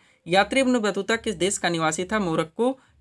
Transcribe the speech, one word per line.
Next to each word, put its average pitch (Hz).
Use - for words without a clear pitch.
यात्री 196
इब्न 254
बतूता 202
किस 226
देश 180
का 180
निवासी 165
था? 214
मोरक्को। 180